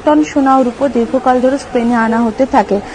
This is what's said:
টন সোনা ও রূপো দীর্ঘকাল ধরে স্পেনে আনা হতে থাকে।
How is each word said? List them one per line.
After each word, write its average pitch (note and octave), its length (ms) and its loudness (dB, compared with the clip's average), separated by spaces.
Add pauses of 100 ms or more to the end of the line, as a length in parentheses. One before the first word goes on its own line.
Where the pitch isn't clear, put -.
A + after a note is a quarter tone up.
টন D4+ 180 4
সোনা C4+ 340 2
ও C4 60 2
রূপো B3+ 240 -2
দীর্ঘকাল B3 540 0
ধরে C4 160 0
স্পেনে A#3+ 380 -2
আনা A3+ 240 0
হতে A#3 260 0
থাকে। G#3 340 0 (160)